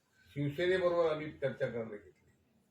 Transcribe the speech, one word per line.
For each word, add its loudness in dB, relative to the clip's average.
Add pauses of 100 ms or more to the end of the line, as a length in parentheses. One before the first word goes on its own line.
(300)
शिवसेनेबरोबर 2
आम्ही -4
चर्चा -2
करायला -4
घेतली. -14 (600)